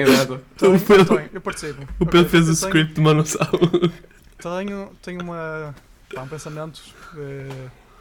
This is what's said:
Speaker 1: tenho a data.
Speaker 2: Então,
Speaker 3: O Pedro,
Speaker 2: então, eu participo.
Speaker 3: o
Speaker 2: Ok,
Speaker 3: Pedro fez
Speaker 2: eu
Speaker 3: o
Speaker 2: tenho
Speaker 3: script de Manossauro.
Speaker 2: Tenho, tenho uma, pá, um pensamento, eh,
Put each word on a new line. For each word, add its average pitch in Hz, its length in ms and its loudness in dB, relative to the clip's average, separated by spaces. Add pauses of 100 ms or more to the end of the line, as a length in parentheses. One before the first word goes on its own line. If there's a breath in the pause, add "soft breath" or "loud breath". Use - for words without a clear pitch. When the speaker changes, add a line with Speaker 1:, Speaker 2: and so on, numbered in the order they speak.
Speaker 1:
tenho 135 80 6
a 131 120 4
data. 131 180 -8 (140)
Speaker 2:
Então, 190 180 4
Speaker 3:
O 180 60 4
Pedro, 196 220 6
Speaker 2:
então, 170 300 2
eu 190 80 -14
participo. 147 420 -10
Speaker 3:
o - 220 -6
Speaker 2:
Ok, - 80 2
Speaker 3:
Pedro 170 160 4
fez 170 200 4
Speaker 2:
eu 165 60 2
Speaker 3:
o - 20 2
Speaker 2:
tenho 190 120 -4
Speaker 3:
script 156 260 0
de 156 60 -2
Manossauro. 156 920 2 (460)
Speaker 2:
Tenho, 196 520 -8 (120)
tenho 180 200 -12
uma, 160 520 -10 (400)
pá, 131 80 -12
um 135 60 -14
pensamento, 151 520 -14 (360)
eh, 135 520 -14 (320)